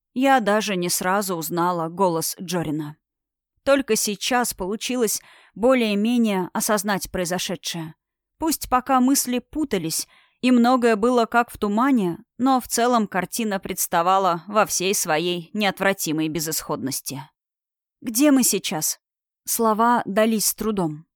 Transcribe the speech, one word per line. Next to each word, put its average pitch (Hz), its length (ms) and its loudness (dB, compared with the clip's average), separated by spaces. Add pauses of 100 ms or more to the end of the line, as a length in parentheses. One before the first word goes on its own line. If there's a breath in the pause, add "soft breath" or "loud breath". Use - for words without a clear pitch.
(140)
Я 262 260 4
даже 208 360 0
не 175 140 -2
сразу 190 460 -2
узнала 170 540 -2
голос 175 520 -2
Джорина. 156 540 -4 (680)
Только 269 320 2
сейчас 220 580 -2
получилось 220 680 -4 (320 soft breath)
более-менее 214 1000 2
осознать 202 580 -2
произошедшее. 175 840 -6 (440)
Пусть 311 300 -4
пока 254 300 2
мысли 247 400 2
путались, 202 680 -4 (340 soft breath)
и 254 100 2
многое 240 440 4
было 233 300 2
как 240 260 0
в - 60 -18
тумане, 208 600 0 (180)
но 254 240 2
в - 60 -10
целом 233 400 2
картина 196 520 -4
представала 180 880 0
во 208 180 2
всей 185 300 -2
своей 175 580 -2
неотвратимой 190 760 0
безысходности. 147 1000 -6 (720)
"Где 262 300 2
мы 262 120 6
сейчас?" - 560 -2 (460)
Слова 233 600 2
дались 214 400 2
с - 100 -2
трудом. 175 500 -4 (100)